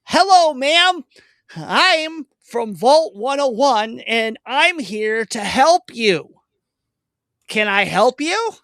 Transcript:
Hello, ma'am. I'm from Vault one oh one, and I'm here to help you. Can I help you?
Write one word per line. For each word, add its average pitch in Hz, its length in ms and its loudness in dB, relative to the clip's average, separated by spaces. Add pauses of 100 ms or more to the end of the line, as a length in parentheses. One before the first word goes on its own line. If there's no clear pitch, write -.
Hello, 349 480 4
ma'am. 330 500 0 (520)
I'm 311 720 -2 (160)
from 226 320 -8
Vault 247 400 2
one 262 240 -6
oh 285 80 0
one, 233 540 0
and 226 440 -4
I'm 320 340 0
here 220 460 -4
to - 140 -10
help 262 440 2 (100)
you. 202 420 -2 (1120)
Can 214 200 -2
I 202 180 0
help 196 340 0
you? 392 320 -4 (120)